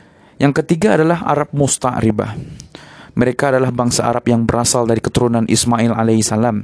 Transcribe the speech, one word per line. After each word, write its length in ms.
Yang 240
ketiga 400
adalah 240
Arab 300
Musta'ribah. 800
Mereka 400
adalah 160
bangsa 320
Arab 240
yang 160
berasal 400
dari 160
keturunan 460
Ismail 500
alaihissalam, 680